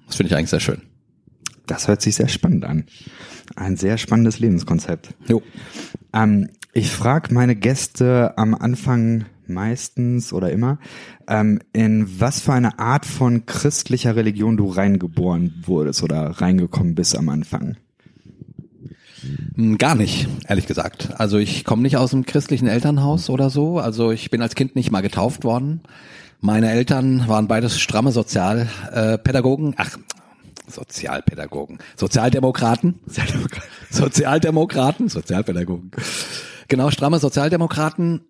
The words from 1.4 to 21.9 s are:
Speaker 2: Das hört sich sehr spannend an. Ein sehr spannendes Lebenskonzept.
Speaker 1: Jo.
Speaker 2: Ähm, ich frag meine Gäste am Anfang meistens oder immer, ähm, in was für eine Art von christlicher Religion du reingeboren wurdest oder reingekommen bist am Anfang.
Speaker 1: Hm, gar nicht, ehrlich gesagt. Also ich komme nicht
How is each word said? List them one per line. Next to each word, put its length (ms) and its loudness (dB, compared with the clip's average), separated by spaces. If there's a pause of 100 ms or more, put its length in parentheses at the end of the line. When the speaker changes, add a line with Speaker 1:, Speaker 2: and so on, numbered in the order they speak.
Speaker 2:
Das 220 -4
hört 140 4
sich 140 0
sehr 120 2
spannend 380 0
an. 180 -2 (720)
Ein 220 -4
sehr 200 0
spannendes 420 2
Lebenskonzept. 760 0 (120)
Speaker 1:
Jo. 140 4 (720)
Speaker 2:
Ähm, 360 2 (240)
ich 180 0
frag 400 0
meine 240 4
Gäste 840 2
am 160 2
Anfang 720 0 (220)
meistens 840 -4
oder 200 0
immer, 280 0 (480)
ähm, 320 2 (140)
in 480 2
was 180 0
für 140 0
eine 260 2
Art 260 0
von 400 0
christlicher 720 0
Religion 420 2
du 120 2
reingeboren 960 0
wurdest 380 0
oder 240 -2
reingekommen 680 0
bist 220 0
am 100 -2
Anfang. 480 -4 (1800)
Speaker 1:
Hm, 220 2
gar 180 4
nicht, 340 0 (180)
ehrlich 200 0
gesagt. 500 -6
Also 200 0
ich 280 -2
komme 160 2
nicht 160 2